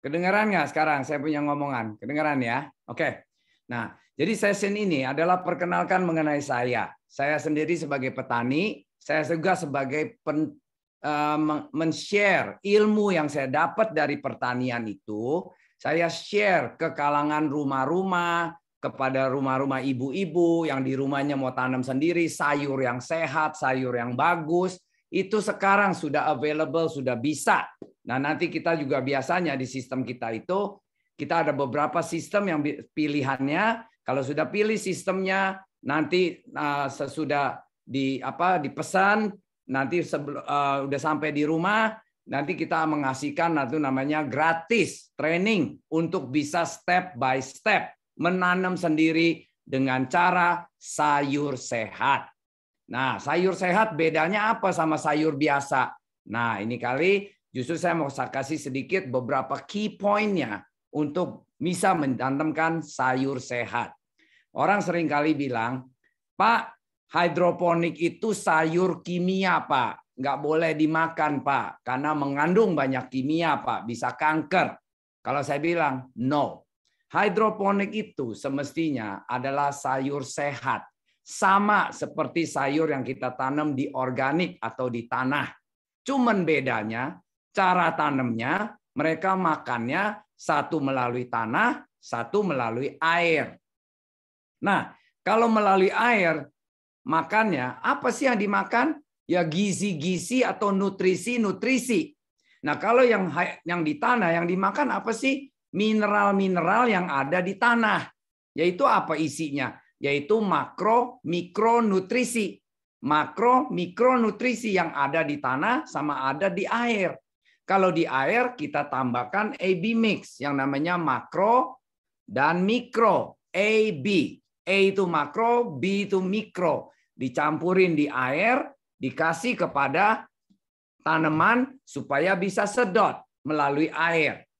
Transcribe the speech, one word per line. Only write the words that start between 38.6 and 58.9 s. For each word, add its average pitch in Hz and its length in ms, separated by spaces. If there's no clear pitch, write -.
dipesan, 196 720
nanti 139 320
sebel-, 143 400
eh, 143 400
udah 139 160
sampai 151 320
di 147 160
rumah, 208 480
nanti 143 240
kita 160 320
mengasihkan 147 800
itu 139 160
namanya 139 480
gratis 165 880
training 175 720
untuk 160 400
bisa 151 400
step 180 480
by 131 240
step 143 560
menanam 180 640
sendiri 160 640
dengan 131 480
cara 175 560
sayur 143 800
sehat. 120 720
Nah, 123 320
sayur 175 400
sehat 185 400
bedanya 170 560
apa 196 160
sama 160 300
sayur 156 340
biasa? 139 560
Nah, 113 320
ini 117 160
kali 180 480
justru 131 240
saya 139 240
mau 147 80
sa-, 131 240
kasih 139 300
sedikit 135 500